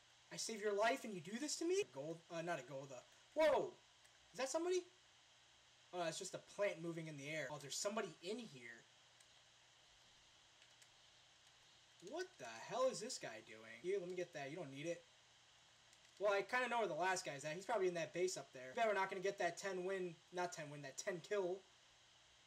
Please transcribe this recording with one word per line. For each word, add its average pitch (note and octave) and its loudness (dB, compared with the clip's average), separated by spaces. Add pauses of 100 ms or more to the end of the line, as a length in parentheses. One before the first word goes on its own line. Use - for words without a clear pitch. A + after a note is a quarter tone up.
(320)
I F3 -8
save G#3 -4
your G#3 4
life A#3 4
and A3 -4
you F3 -4
do F#3+ -6
this D4 -2
to E4 0
me? F#4+ 6 (120)
Gold, D#3+ -4 (140)
uh, E3 -2
not E3+ 0
a B2+ -6
gold, C#3 -8
uh... B2 -10 (340)
whoa! C#4+ 6 (600)
Is - -8
that C4 0
somebody? F4+ 2 (1120)
Oh, F3 0
it's D#3+ -2
just - -4
a - -6 (160)
plant F3+ 2
moving E3 -4
in D3 -8
the C#3 -6
air. D3+ -2
Oh, D3 -4
there's C#3 -6
somebody G#3 0
in G#3 -2
here. B2 -12 (3250)
What E4+ -4 (120)
the B2+ -8 (220)
hell B3 4
is F3 -2
this B3+ -4
guy A2+ -8
doing? A2+ -14
You, F#3+ 2
let F3 -4
me F3+ -6
get F3 -4
that. C#3 -6
You D#3+ -6
don't D#3 -6
need C#3+ -6
it. E3+ -2 (1160)
Well, G3+ 6
I G3 4
kinda B3 0
know A#3 2
where G#3 2
the D#3+ 0
last F3+ 2
guy's C#3+ -6
at. D#3 -2
He's F#3+ -6
probably G3+ 4
in F3 2
that D#3+ -2
base F3+ 2
up - -8
there. C3 -10
Bet A#3 6
we're G#3 6
not F#3+ 4
gonna F#3+ -2
get F#3+ 2
that E3+ 2
ten F#3 -2
win, F#3 0 (180)
not F3 0
ten D3+ -6
win, C#3+ -8
that C3+ -8
ten F3+ -2
kill. F#3+ 2 (880)